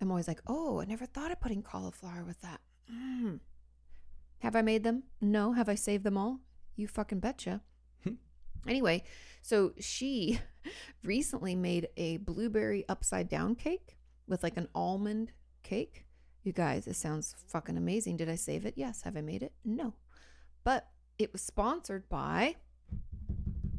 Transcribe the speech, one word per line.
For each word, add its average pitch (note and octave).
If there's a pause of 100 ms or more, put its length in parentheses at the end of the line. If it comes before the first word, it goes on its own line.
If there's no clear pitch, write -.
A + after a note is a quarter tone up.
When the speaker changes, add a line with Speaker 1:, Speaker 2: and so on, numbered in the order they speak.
Speaker 1:
I'm F#3+
always F3
like, E3
"Oh, C4+
I -
never A3+
thought C#4+
of F4+
putting G#3+
cauliflower F3+
with E3+
that." F3 (320)
Mm. A#3+ (1000)
Have A3+
I A3+
made A3
them? A#3 (180)
No. G#3
Have A#3+
I G3+
saved G3+
them G3+
all? A#3+ (360)
You G#3
fucking G#3
betcha. G#3 (420)
Speaker 2:
Hmm. G3+ (540)
Speaker 1:
Anyway, G#3 (380)
so G3+
she A#3 (320)
<laughs> -
recently F#3+
made F3
a E3
blueberry G#3
upside F#3
down E3+
cake E4 (320)
with, F#3
like, E3+
an E3+
almond G3+ (300)
cake. - (380)
You F#3
guys, D#3+
it F3
sounds D3+ (140)
fucking E3
amazing. F3
Did E3
I E3
save D#3
it? G#3
Yes. C4+
Have -
I D#3
made D#3
it? C#4 (100)
No. A#3 (720)
But - (300)
it G#3+
was -
sponsored G#3+
by E3 (1200)